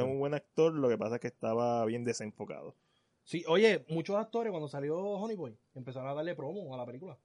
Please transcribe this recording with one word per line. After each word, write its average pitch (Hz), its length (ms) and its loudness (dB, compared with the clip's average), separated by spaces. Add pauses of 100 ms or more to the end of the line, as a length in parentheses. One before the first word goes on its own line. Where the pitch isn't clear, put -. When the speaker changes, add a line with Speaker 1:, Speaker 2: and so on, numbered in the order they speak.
Speaker 1:
actor. 131 100 0
Speaker 2:
un 139 60 -2
buen 143 140 0
actor, 160 400 2
lo 135 160 4
que 110 80 4
pasa 107 180 0
es 120 60 -4
que - 60 -6
estaba 117 580 2
bien 120 200 0
desenfocado. 107 720 -6 (480)
Speaker 1:
Sí, 170 240 -6
oye, 185 420 6
muchos 165 260 -2
actores 220 360 -2
cuando 156 160 -4
salió 143 320 -2
Honey 202 360 -4
Boy 131 200 -8 (200)
empezaron 131 340 -8
a 143 40 -4
darle 160 220 -4
promo 156 380 -8
a 127 40 -8
la 123 80 -6
película. 135 400 -14